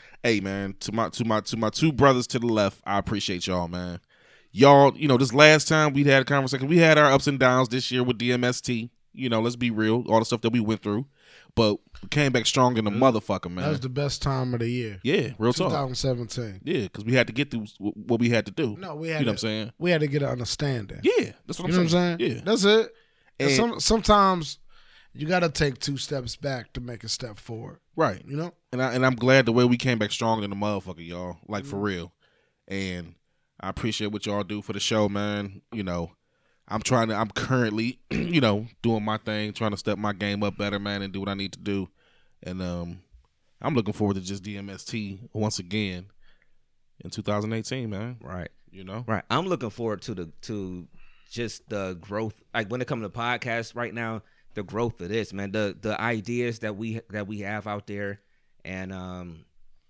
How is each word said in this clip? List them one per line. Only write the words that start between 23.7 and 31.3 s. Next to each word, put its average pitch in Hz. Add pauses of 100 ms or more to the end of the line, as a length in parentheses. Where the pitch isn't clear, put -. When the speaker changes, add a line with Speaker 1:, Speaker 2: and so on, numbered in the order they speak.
Speaker 2:
sometimes 190 (540)
you 143
gotta 175
take 143
two 139
steps 127
back 131
to 123
make 120
a 113
step 107
forward. - (160)
Speaker 1:
Right. 135
Speaker 2:
You 139
know? 170 (180)
Speaker 1:
And 127
I, 127
and 127
I'm 131
glad 127
the 117
way 123
we 123
came 123
back 104
strong 113
in 101
the 101
motherfucker, 95
y'all. 87 (100)